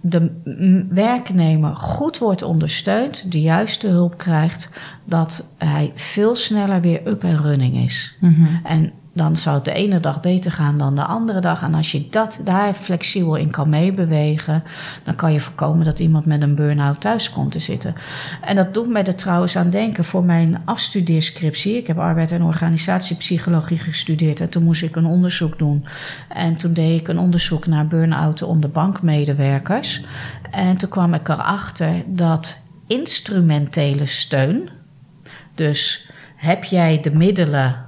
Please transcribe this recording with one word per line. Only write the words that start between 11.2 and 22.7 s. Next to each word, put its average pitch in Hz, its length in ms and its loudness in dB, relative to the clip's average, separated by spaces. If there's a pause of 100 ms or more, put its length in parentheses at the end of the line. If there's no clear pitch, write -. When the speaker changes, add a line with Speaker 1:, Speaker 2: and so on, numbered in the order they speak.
Speaker 1:
dag. 175 200 0
En 160 120 0
als 156 180 0
je 147 180 -4
dat, 220 340 -2
daar 196 300 2
flexibel 175 600 -2
in 151 140 0
kan 151 200 0
meebewegen, 156 920 2 (400)
dan - 120 -4
kan 160 180 0
je 147 60 2
voorkomen 156 460 0
dat 151 140 0
iemand 160 260 2
met 151 160 2
een 147 140 2
burn-out 147 460 0
thuis 233 280 -2
komt 139 220 -4
te 160 80 -6
zitten. - 360 -6 (460)
En - 140 -2
dat 190 180 2
doet 233 160 -2
mij 208 140 2
er 185 120 -2
trouwens 180 420 0
aan 175 120 2
denken 202 360 0
voor - 180 0
mijn 170 420 2
afstudeerscriptie. 175 1120 -2
Ik 240 100 -6
heb 165 120 0
arbeid 165 320 0
en 170 120 0
organisatiepsychologie 165 1300 0